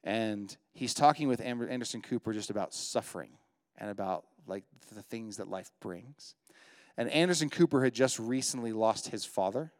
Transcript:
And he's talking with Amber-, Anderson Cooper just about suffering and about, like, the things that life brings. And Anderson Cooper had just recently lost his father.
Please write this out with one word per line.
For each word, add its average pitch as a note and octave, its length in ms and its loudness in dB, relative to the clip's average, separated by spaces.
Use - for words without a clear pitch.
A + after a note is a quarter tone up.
And G#2 500 -2
he's A#2+ 200 -4
talking D3 360 6
with A#2+ 100 2
Amber-, A#2+ 300 -4
Anderson A#2+ 320 -6
Cooper A2+ 320 -2
just G#2+ 160 -6
about G2+ 240 -2
suffering - 560 -4
and G#2 120 -8
about, F#2+ 360 -4
like, F#2+ 200 -8
the G#2 80 -14
things A2 360 -10
that G2 100 -8
life F#2+ 320 -10
brings. F#2+ 560 -14
And A#2 120 -2
Anderson D#3+ 400 2
Cooper C#3+ 360 6
had A#2+ 80 6
just B2+ 260 4
recently A#2 540 -2
lost A2 340 2
his G#2+ 160 -6
father. G#2 560 -2